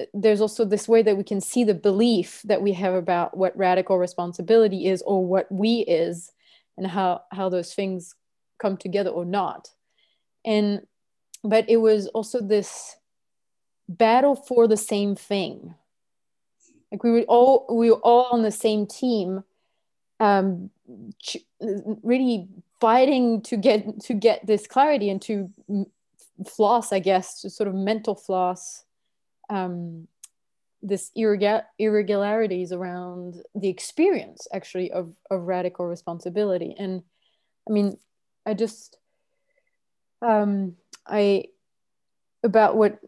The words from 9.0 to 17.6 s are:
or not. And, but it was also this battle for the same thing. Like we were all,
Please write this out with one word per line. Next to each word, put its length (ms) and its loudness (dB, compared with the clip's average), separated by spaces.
or 140 -6
not. 460 -4
And, 420 0
but 260 2
it 60 8
was 320 4
also 340 -4
this 540 -4
battle 460 4
for 320 2
the 100 2
same 380 -2
thing. 640 -6
Like 140 -8
we 80 4
were 100 4
all, 480 6